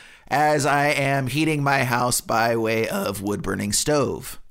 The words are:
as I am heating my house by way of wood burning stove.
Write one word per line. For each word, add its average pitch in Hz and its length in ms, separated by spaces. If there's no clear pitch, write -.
as 151 360
I 143 220
am 139 400
heating 151 360
my 139 220
house 123 360
by 113 360
way 113 300
of 98 340
wood 101 200
burning 98 320
stove. - 680